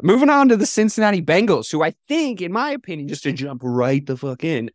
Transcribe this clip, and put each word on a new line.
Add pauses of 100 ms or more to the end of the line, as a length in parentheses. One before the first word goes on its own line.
moving
on
to
the
Cincinnati
Bengals,
who
I (140)
think,
in
my
opinion,
just
to
jump
right
the
fuck
in,